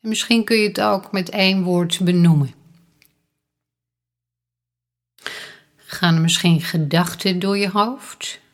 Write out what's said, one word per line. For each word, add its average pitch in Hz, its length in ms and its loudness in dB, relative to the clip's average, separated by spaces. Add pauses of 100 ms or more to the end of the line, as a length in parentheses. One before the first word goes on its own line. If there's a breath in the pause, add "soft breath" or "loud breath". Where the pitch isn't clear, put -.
En 220 80 -8
misschien 220 360 2
kun 226 120 2
je 208 120 2
het 185 120 -4
ook 202 320 -2
met 185 160 -4
één 190 340 0
woord 175 380 0
benoemen. 170 540 4 (3250 loud breath)
Gaan - 380 -2
er 165 60 2
misschien 165 400 2
gedachten 170 800 -2
door 196 200 -2
je 202 100 -2
hoofd? 214 720 -6 (140)